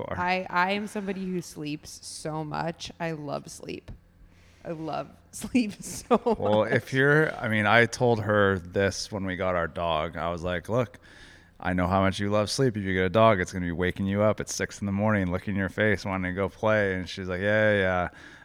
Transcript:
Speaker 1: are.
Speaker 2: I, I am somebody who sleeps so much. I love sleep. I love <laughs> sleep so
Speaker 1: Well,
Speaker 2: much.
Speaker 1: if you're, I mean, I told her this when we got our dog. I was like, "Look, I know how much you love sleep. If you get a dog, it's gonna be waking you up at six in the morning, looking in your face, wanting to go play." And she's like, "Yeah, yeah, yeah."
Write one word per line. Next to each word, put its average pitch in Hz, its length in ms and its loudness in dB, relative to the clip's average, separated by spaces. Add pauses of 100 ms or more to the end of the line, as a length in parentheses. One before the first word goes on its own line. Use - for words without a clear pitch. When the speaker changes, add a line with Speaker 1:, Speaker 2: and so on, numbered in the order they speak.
Speaker 1:
are. - 100 -6
Speaker 2:
I, 185 320 -2
I 180 220 0
am 208 160 -2
somebody 190 380 -6
who 185 160 -4
sleeps - 640 -10
so 156 380 -8
much. 151 560 -6
I 165 120 -4
love 147 380 -8
sleep. - 420 -14 (760)
I 170 60 -8
love 156 360 -8 (120)
<laughs> - 120 -20
sleep 208 500 -2
so - 380 -2 (200)
Speaker 1:
Well, 104 260 4
Speaker 2:
much. 117 80 0
Speaker 1:
if 123 200 0
you're, 143 440 4
I 123 120 -6
mean, 107 160 2
I 113 200 6
told 120 360 0
her 101 380 4
this 95 520 -2
when 98 140 -6
we 92 100 -4
got 92 200 0
our 85 120 0
dog. 80 500 -2
I 80 120 -2
was 85 140 -4
like, 90 260 -4
"Look, 117 300 -2 (600)
I 92 140 0
know 90 140 2
how 95 140 4
much 95 180 2
you 101 100 -2
love 104 200 2
sleep. 123 280 0
If 101 60 -2
you 95 100 0
get 92 120 2
a 90 40 0
dog, 110 320 6
it's 87 100 -2
gonna 92 140 -2
be 87 60 0
waking 90 340 0
you 101 160 2
up 107 180 4
at 104 100 -8
six - 320 -6
in 104 40 -2
the 101 80 -2
morning, 101 380 2
looking 92 240 -4
in 98 40 0
your 95 100 0
face, 104 360 0
wanting 92 260 -4
to 87 40 -6
go 98 140 0
play." 107 460 0
And 90 140 -6
she's 92 180 -8
like, 90 140 -4
"Yeah, 107 320 4
yeah, 101 60 4
yeah." 92 300 2 (360)